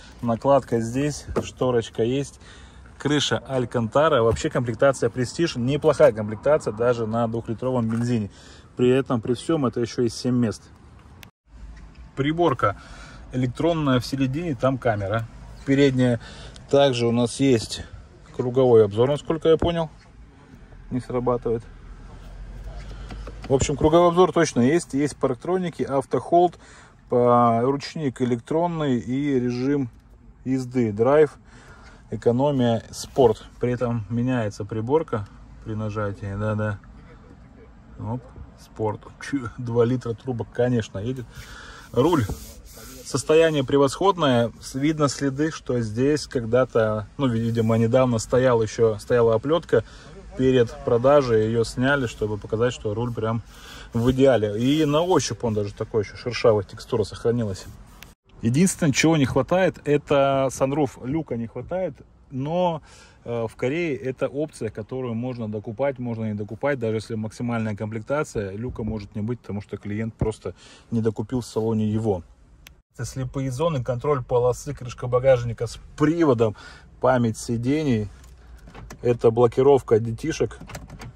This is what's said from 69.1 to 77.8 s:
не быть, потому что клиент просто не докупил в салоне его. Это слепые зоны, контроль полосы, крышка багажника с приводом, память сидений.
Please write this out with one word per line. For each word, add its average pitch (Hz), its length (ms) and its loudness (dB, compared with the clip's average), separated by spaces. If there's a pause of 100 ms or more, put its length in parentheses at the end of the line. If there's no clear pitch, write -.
не 104 80 -4
быть, 117 160 -4
потому 98 220 -10
что - 160 -10
клиент 110 360 -6
просто - 400 -6 (380)
не 113 100 0
докупил 113 400 -2
в - 60 -12
салоне 110 420 0
его. 107 320 0 (720)
Это 127 120 -10
слепые 135 440 -6
зоны, 139 340 -2
контроль 127 400 -2
полосы, 123 520 0
крышка 123 320 -10
багажника 120 580 2
с - 140 -10 (180)
приводом, 143 580 4 (460)
память 123 380 2
сидений. 120 680 0 (960)